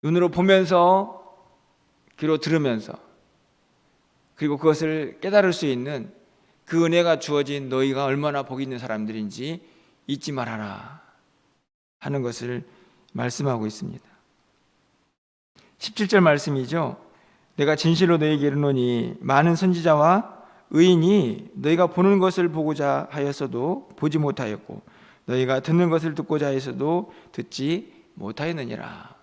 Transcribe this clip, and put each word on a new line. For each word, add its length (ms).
눈으로 260
보면서, 1040
귀로 200
들으면서, 560
그리고 220
그것을 640
깨달을 320
수 140
있는 480
그 200
은혜가 340
주어진 480
너희가 380
얼마나 380
복 180
있는 160
사람들인지 920
잊지 260
말아라 720
하는 220
것을 440
말씀하고 540
있습니다. 360
십칠 300
절 140
말씀이죠. 840
"내가 200
진실로 420
너희에게 300
이르노니 720
많은 360
선지자와 880
의인이 840
너희가 340
보는 320
것을 300
보고자 600
하였어도 840
보지 220
못하였고 640
너희가 360
듣는 280
것을 260
듣고자 320
하였어도 680
듣지 600
못하였느니라." 1080